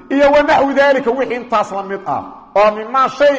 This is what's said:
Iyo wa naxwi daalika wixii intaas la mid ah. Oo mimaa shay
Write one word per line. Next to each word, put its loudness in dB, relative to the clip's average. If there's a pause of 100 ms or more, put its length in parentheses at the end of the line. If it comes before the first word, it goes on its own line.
Iyo 2
wa 4
naxwi 0
daalika 2
wixii -4
intaas -4
la -6
mid -10
ah. -6 (320)
Oo 4
mimaa -2
shay 2